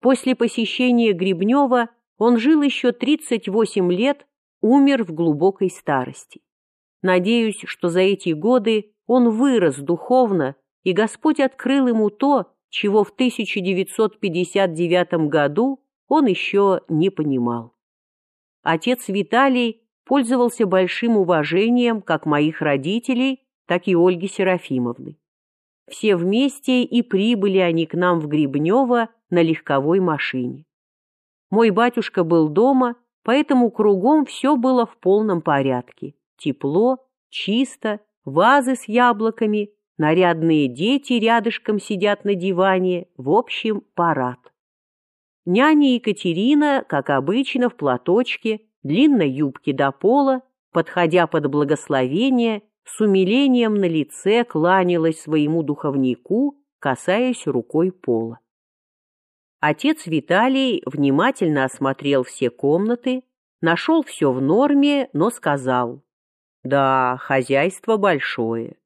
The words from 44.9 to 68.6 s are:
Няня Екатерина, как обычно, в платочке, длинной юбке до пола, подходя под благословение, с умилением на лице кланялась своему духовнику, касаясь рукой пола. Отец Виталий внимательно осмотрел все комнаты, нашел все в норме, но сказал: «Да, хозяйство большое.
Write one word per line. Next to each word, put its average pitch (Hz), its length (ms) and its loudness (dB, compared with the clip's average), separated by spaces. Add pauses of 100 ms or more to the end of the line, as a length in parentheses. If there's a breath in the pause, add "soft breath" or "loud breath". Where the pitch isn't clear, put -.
Няня 269 480 4
Екатерина, 247 960 0
как 143 220 -2
обычно, 220 600 -2
в - 60 -20
платочке, 196 840 -2 (220)
длинной 190 480 2
юбке 139 420 -4
до 139 180 0
пола, 262 520 0 (280)
подходя 170 560 0
под 151 240 -2
благословение, 156 1120 -2 (220)
с - 160 -10
умилением 220 760 2
на 202 120 0
лице 180 580 -2
кланялась 175 760 0
своему 156 420 0
духовнику, 147 960 -2 (220)
касаясь 214 680 -2
рукой 151 440 0
пола. 113 480 -4 (1200)
Отец 156 460 -2
Виталий 226 800 0
внимательно 147 800 0
осмотрел 135 580 -2
все 123 280 -4
комнаты, 233 720 -2 (380)
нашел 262 420 0
все - 300 -2
в 127 80 -4
норме, 277 720 2
но 170 180 0
сказал: 127 720 -2 (640)
«Да, 131 560 0
хозяйство 139 760 -2
большое. 123 880 -4